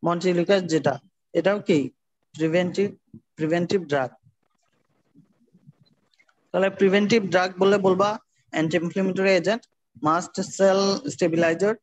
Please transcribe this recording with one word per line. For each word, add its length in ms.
মন্টেলিউকাস 580
যেটা, 360
এটাও 280
কি 300
preventive, 600
preventive 460
drug। 280
তাহলে 180
preventive 600
drug 280
বললে 200
বলবা 400
অ্যান্টি 260
ইনফ্ল্যামেটরি 540
agent, 320
mast 380
cell 680
stabilizer 720